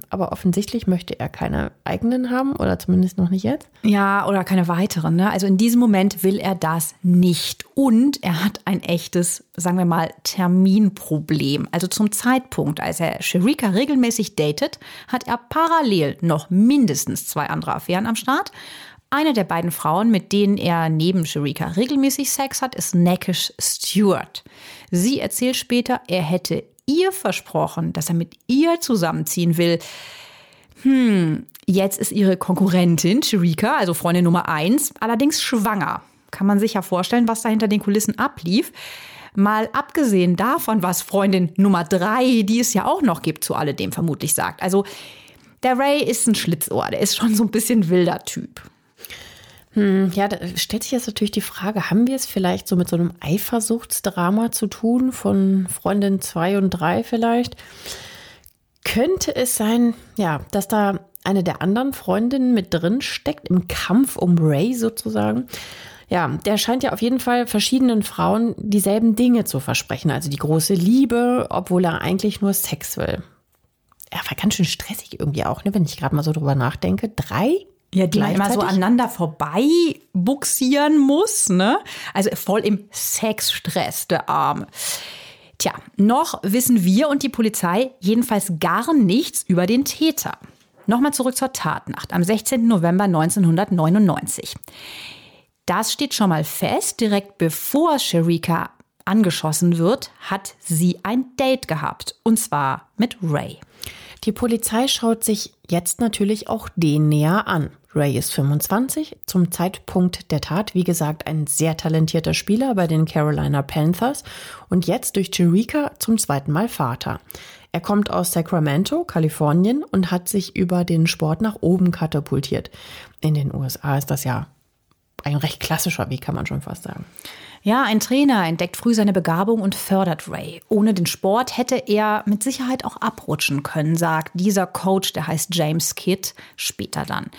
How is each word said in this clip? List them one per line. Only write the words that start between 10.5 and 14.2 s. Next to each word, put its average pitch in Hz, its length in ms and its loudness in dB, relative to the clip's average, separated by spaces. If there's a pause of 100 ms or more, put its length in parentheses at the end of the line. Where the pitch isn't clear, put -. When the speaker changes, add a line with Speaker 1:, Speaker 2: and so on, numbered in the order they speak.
Speaker 2:
Also 170 140 -2
zum 208 260 0
Zeitpunkt, - 680 -2
als 160 200 -4
er - 220 -4
Sherika 220 460 0
regelmäßig 233 680 0